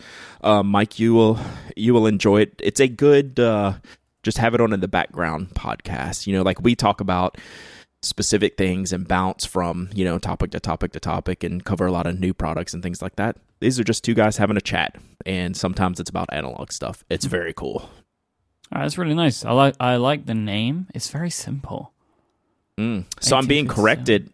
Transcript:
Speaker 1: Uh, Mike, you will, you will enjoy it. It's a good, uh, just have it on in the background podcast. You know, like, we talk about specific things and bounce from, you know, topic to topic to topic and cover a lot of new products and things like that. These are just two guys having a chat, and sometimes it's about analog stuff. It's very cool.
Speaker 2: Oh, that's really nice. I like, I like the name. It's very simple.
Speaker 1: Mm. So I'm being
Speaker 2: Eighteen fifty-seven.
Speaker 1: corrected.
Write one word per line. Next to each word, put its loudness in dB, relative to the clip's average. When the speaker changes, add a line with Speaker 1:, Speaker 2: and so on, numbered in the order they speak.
Speaker 1:
Uh, 4
Mike, 0
you 4
will, 6
you 4
will 6
enjoy 4
it. 0
It's -2
a 6
good, 4
uh, 2
just -2
have 2
it 2
on 4
in 0
the -2
background -2
podcast. -6
You 0
know, 2
like, 0
we 4
talk 2
about 0
specific 0
things -2
and -4
bounce -2
from, -4
you 0
know, 0
topic -4
to -6
topic -4
to -12
topic -4
and -6
cover -2
a 0
lot -2
of -4
new 0
products -4
and -8
things -8
like -10
that. -2
These 0
are 2
just -2
two 0
guys 4
having 2
a 0
chat, -4
and -4
sometimes -2
it's -8
about -6
analog -8
stuff. -10
It's -2
very -4
cool. -8
Speaker 2:
Oh, -4
that's -4
really 0
nice. 2
I -2
like, 4
I 2
like 0
the -4
name. -2
It's -10
very -6
simple. -10
Speaker 1:
Mm. -4
So 2
I'm 2
being 2
Speaker 2:
Eighteen -4
fifty-seven. -
Speaker 1:
corrected. 2